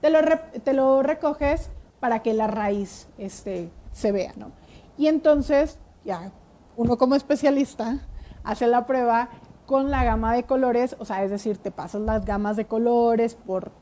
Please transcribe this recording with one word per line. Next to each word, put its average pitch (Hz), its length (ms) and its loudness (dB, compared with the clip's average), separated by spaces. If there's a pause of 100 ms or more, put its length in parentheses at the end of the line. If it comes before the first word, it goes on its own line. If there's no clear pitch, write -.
te 311 100 2
lo 311 120 4
re-, 320 400 0
te 277 120 0
lo 269 280 4
recoges 294 680 -2 (280)
para 233 220 0
que 226 140 0
la 220 120 0
raíz, 208 640 -4 (100)
este, 190 520 -10 (220)
se 208 200 -2
vea, 196 240 -4
¿no? - 160 -16 (460)
Y 294 100 4
entonces, 302 680 2 (260)
ya, 185 260 -8 (460)
uno 233 200 2
como 262 200 4
especialista 277 840 0 (460)
hace 220 240 -2
la 240 180 2
prueba 247 440 0 (360)
con 269 240 0
la 269 140 2
gama 220 300 0
de 240 100 0
colores, 254 560 0
o 226 40 -10
sea, 196 200 -4
es 196 80 -2
decir, 202 260 -4
te 196 140 -8
pasas - 300 -8
las 220 220 0
gamas 208 320 -2
de 214 100 -2
colores 233 680 2
por 185 480 -8